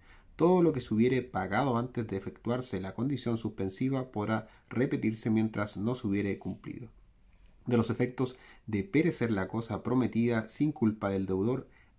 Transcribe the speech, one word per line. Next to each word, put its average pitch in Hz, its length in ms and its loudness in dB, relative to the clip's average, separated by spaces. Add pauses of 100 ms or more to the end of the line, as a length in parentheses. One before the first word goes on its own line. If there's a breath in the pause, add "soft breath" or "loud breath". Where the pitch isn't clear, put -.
(380 soft breath)
Todo 180 240 6
lo 170 100 6
que 123 100 -2
se - 120 -6
hubiere 120 300 4
pagado 110 540 0
antes 120 300 -4
de 98 80 -4
efectuarse 113 640 -4
la 92 140 -8
condición 123 460 -2
suspensiva 127 720 -4
podrá 107 360 -2 (220 loud breath)
repetirse 117 640 0
mientras 110 460 0
no 110 180 0
se 123 100 -6
hubiere 101 320 0
cumplido. - 520 -10 (760)
De 123 100 2
los 113 140 4
efectos 123 480 -2 (300 loud breath)
de 104 160 0
perecer 143 480 2
la 95 160 0
cosa 110 340 -4
prometida 117 680 2
sin 151 240 0
culpa 107 380 2
del 98 160 0
deudor 98 420 0 (320 soft breath)